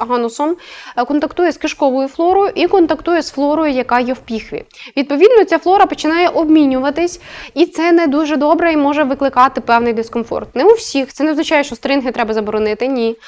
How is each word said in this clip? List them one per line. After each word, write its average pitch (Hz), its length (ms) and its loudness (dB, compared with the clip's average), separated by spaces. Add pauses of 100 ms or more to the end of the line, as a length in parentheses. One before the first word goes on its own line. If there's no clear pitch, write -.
анусом, 247 480 -2 (400)
е, 240 80 0
контактує 302 480 -2
з - 40 -6
кишковою 269 520 -2
флорою 370 460 0
і 330 120 0
контактує 330 560 0
з - 80 -10
флорою, 294 420 0
яка 247 280 0
є 247 120 -2
в 247 60 -8
піхві. - 460 -10 (320)
Відповідно, 330 480 4
ця 339 140 0
флора 370 280 2
починає 330 420 0
обмінюватись, 302 920 0 (340)
і 320 120 2
це 339 260 0
не 339 140 4
дуже 294 300 0
добре 320 360 2
і 311 40 0
може 294 280 0
викликати 262 560 0
певний 233 320 0
дискомфорт. 226 640 -6
Не 254 80 0
у 415 100 8
всіх, 277 380 -4
це 277 120 -4
не 311 60 2
означає, 302 340 0
що 285 120 -12
стринги 262 360 -2
треба 220 220 -2
заборонити, 214 520 -2
ні. 233 300 -2 (100)